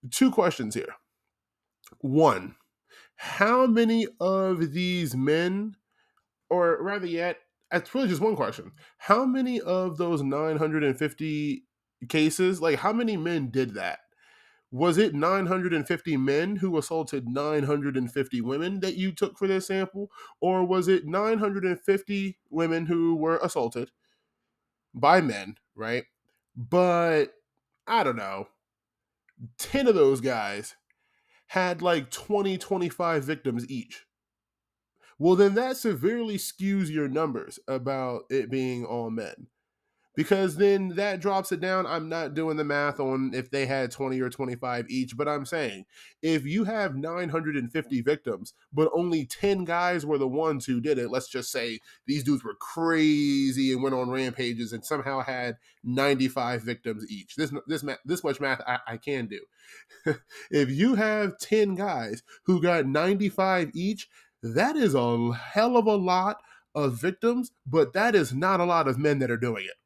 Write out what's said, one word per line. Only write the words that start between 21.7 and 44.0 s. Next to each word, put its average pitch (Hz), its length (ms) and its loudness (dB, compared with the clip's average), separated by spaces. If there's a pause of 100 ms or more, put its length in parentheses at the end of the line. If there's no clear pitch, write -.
fifty 196 560 0 (140)
women 165 340 0
who 165 320 2
were 160 220 2
assaulted 123 520 -2 (1000)
by 156 300 6
men, 107 340 -2 (180)
right? 113 300 -4 (500)
But, 170 800 2 (540)
I 220 180 2
don't 127 120 0
know, 98 320 -8 (1080)
ten 269 300 -2
of 226 80 6
those 139 260 6
guys 107 540 -4 (720)
had, 180 340 -2
like, 165 300 2
twenty, 196 480 -2
twenty-five 170 640 -2
victims 131 460 -4
each. - 340 -12 (1120)
Well, 175 180 6
then 196 180 6
that 262 240 0
severely 214 580 0
skews 190 540 -2
your 151 180 -2
numbers 143 580 -4
about 131 600 -4
it 127 220 -2
being 127 340 -2
all 117 240 -6
men. 110 380 -8 (720)
Because 185 380 2
then 196 360 4
that 190 280 -2
drops 190 320 -2
it 170 100 -4
down. 185 260 0
I'm 160 220 -4
not 160 260 -6
doing 160 220 -2
the 151 60 0
math 147 380 0
on 135 340 0
if 127 160 -6
they 135 160 -2
had 131 240 -2
twenty 131 300 -4